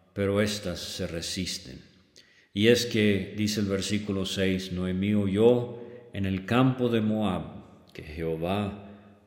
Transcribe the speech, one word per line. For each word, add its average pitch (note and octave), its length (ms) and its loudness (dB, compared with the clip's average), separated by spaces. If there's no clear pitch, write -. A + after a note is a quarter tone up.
pero G2+ 280 0
éstas F#2+ 380 -2
se - 280 -6
resisten. E2 720 -8
Y G#2 140 4
es A#2+ 180 6
que, G2+ 520 2
dice G#2 240 0
el G2 60 0
versículo G2 580 -2
seis, F#2+ 480 0
Noemí F#2 400 0
oyó G#2+ 640 4
en G2 140 -4
el F#2+ 200 -2
campo B2+ 440 4
de A#2 100 2
Moab G#2 560 -2
que - 100 -14
Jehová E2 840 -4